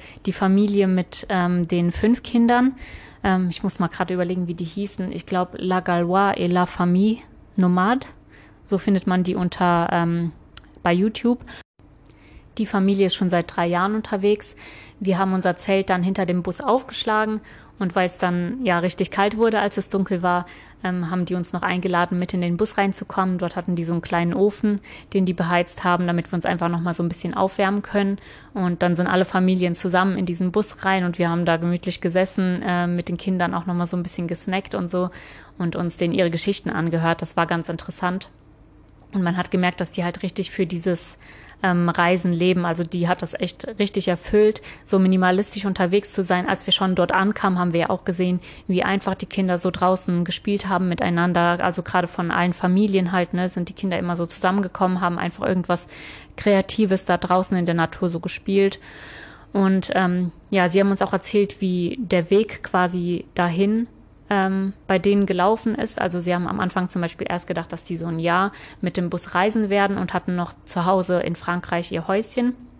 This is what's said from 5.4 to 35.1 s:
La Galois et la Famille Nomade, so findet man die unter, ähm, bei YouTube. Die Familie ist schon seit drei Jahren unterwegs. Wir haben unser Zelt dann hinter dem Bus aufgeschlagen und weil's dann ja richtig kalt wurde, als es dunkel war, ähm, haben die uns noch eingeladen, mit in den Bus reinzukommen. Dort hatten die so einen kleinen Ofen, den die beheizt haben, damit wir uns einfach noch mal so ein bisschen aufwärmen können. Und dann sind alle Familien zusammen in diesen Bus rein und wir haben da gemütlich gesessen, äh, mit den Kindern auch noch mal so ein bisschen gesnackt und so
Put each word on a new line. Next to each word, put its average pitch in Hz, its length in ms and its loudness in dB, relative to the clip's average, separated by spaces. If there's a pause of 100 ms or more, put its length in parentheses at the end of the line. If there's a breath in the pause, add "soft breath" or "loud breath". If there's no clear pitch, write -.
La 185 220 0
Galois 180 560 2
et 175 160 0
la 180 160 4
Famille 196 500 2 (380)
Nomade, 185 500 2 (640 loud breath)
so 190 120 0
findet 190 260 2
man 185 160 2
die 180 140 0
unter, 175 560 2
ähm, 170 400 0 (500)
bei 175 100 2
YouTube. 220 540 0 (1120 loud breath)
Die 220 80 -2
Familie 196 400 2
ist 180 80 2
schon 185 160 0
seit 170 260 0
drei 175 120 0
Jahren 180 260 2
unterwegs. 208 640 -2 (440 loud breath)
Wir 185 200 2
haben 190 140 2
unser 180 220 2
Zelt 196 360 0
dann 180 100 2
hinter 190 240 0
dem 175 160 0
Bus 175 200 -6
aufgeschlagen 214 800 0 (360 loud breath)
und 185 180 -2
weil's 180 220 0
dann 175 480 -2
ja 175 140 2
richtig 180 320 -2
kalt 208 260 0
wurde, 220 220 2
als 202 180 -2
es 190 120 -4
dunkel 190 340 -2
war, 175 240 0 (360 loud breath)
ähm, 180 280 -4
haben 180 140 0
die 180 100 -4
uns 175 180 -6
noch 175 80 -4
eingeladen, 180 560 0
mit 175 160 -2
in 180 80 0
den 175 160 0
Bus 214 220 0
reinzukommen. 190 580 0
Dort 175 180 -4
hatten 175 200 -2
die 170 80 -2
so 165 80 -2
einen 170 100 0
kleinen 170 320 0
Ofen, 208 460 2 (340 loud breath)
den 190 140 4
die 185 60 2
beheizt 175 500 0
haben, 175 240 2
damit 170 240 0
wir 180 60 -2
uns 165 100 -2
einfach 175 220 0
noch 170 120 0
mal 170 140 -2
so 175 80 -2
ein 170 60 0
bisschen 170 260 -6
aufwärmen 196 480 0
können. 202 340 0 (380 loud breath)
Und 175 260 0
dann 175 140 4
sind 175 100 0
alle 185 200 2
Familien 180 500 2
zusammen 185 420 0
in 180 80 -2
diesen 175 260 -2
Bus - 320 -2
rein 190 200 2
und 175 160 -2
wir 170 100 2
haben 170 160 0
da 165 120 4
gemütlich 175 440 -2
gesessen, 185 600 0
äh, 175 240 0
mit 175 220 -2
den 175 80 -2
Kindern 180 360 -2
auch 170 140 -4
noch 175 80 0
mal 175 100 0
so 175 100 -4
ein 175 60 -2
bisschen 175 240 -6
gesnackt 185 480 -4
und 190 140 -4
so 180 240 -2 (480 loud breath)